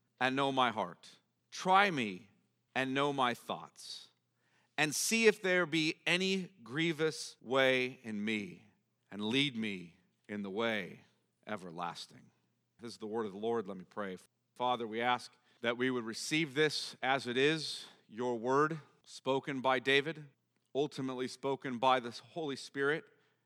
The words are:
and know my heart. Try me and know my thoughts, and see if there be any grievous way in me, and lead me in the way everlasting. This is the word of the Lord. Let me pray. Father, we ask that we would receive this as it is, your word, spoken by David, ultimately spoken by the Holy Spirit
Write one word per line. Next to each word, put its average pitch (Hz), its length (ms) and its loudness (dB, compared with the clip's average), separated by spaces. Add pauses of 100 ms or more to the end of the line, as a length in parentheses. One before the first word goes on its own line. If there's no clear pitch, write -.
(200)
and 127 160 0
know 139 160 2
my 127 200 4
heart. 95 360 -4 (440)
Try 190 400 4
me 107 360 -2 (480)
and 131 180 0
know 143 200 2
my 123 200 2
thoughts, - 760 -12 (680)
and 151 160 2
see 226 340 4
if 214 140 6
there 180 240 4
be 156 300 0 (100)
any 185 440 0 (140)
grievous 156 760 -2
way 131 640 2
in 107 200 -6
me, 104 420 -4 (460)
and 101 100 -8
lead 127 340 0
me 98 400 -6 (320)
in 107 160 -8
the 98 60 -10
way 98 520 -2 (440)
everlasting. 87 840 -10 (500)
This 117 120 -14
is - 80 -16
the 110 80 -10
word 110 180 -4
of 101 60 -8
the 98 80 -10
Lord. 113 280 -2
Let 98 100 -8
me 90 120 -14
pray. 95 280 -8 (400)
Father, 123 280 0
we 110 160 -4
ask 123 300 0 (300)
that 117 160 0
we 127 120 0
would 123 140 -2
receive 139 500 -4
this 151 480 0
as 127 240 0
it 120 120 -2
is, 147 480 0 (220)
your 120 300 -4
word, 143 420 2 (240)
spoken 135 580 -4
by 131 180 4
David, 139 460 2 (500)
ultimately 131 520 -2
spoken 131 520 -4
by 127 200 6
the 117 120 -6
Holy 147 440 -8
Spirit 143 480 -2 (420)